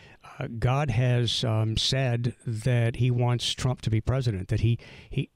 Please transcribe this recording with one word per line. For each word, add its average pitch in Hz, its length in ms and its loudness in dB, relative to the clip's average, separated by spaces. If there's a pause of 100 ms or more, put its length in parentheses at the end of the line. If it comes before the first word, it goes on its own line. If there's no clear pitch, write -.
(380)
uh, 135 80 -6 (140)
God 135 300 2
has, 123 520 2
um, 110 340 0
said 127 600 0 (100)
that 117 500 0
he 123 140 2
wants 120 420 0
Trump - 300 -2
to - 80 0
be 110 100 2
president, 120 460 -2
that 104 140 0
he, 113 180 2 (320)
he, - 260 -4